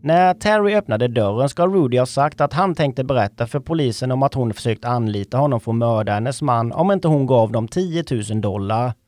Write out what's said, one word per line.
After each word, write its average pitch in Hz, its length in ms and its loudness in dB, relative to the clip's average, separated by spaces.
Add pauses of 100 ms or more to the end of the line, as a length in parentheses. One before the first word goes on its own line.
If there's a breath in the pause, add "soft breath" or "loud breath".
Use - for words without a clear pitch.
När 180 320 4
Terry 208 400 2
öppnade 123 340 0
dörren 117 400 0
ska 175 180 0
Rudy 156 320 2
ha 127 80 2
sagt 139 340 -2
att 147 120 0
han 175 220 0
tänkte 135 300 -2
berätta 117 420 -2
för 143 140 -4
polisen 131 520 -2
om 131 100 0
att 139 120 0
hon 120 200 -2
försökt 113 300 -4
anlita 113 540 -2
honom 135 220 0
för 117 120 -4
att 113 40 0
mörda 110 360 0
hennes 117 300 -4
man 117 300 0
om 180 180 0
inte 185 180 0
hon 143 180 2
gav 117 260 2
dem 113 160 -2
tiotusen 139 720 -4
dollar. 104 520 -2 (160)